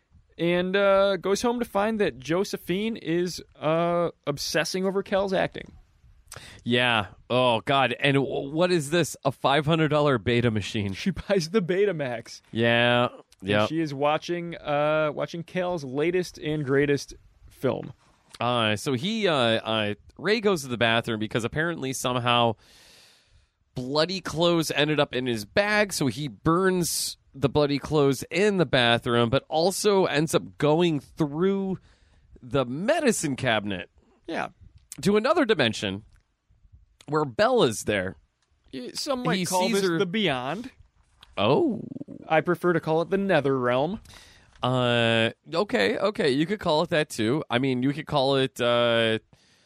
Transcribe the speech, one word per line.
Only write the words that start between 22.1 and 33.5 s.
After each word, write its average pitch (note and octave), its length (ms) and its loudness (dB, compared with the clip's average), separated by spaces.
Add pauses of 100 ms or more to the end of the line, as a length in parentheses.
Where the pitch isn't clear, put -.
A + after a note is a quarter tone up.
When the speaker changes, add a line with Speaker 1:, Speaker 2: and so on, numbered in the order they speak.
Speaker 2:
bloody D#3 460 -2
clothes E3+ 520 0
ended D3 280 0
up C#3 120 -2
in B2+ 120 -2
his A2+ 180 -2
bag, G#3 480 0
so D3+ 160 0
he C3+ 220 -4
burns F3 880 0 (180)
the C3+ 140 0
bloody C#3+ 280 2
clothes C#3 540 2
in G3+ 260 2
the E3+ 80 4
bathroom, A#2+ 640 2
but C3 200 0
also F#3+ 560 2
ends D3+ 280 0
up G2 240 -2
going D3+ 440 2
through F#3+ 760 -2 (640)
the B2+ 220 -2
medicine F3+ 720 0
cabinet G#2 540 -2 (380)